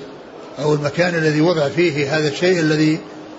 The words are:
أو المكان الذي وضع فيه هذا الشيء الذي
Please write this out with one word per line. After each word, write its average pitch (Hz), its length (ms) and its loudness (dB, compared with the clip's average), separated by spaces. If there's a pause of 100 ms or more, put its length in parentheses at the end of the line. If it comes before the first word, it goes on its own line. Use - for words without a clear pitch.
(600)
أو 151 140 0
المكان 156 420 0
الذي 156 260 2
وضع 160 280 4
فيه 147 480 0
هذا 151 100 0
الشيء 175 320 2
الذي 156 400 2 (400)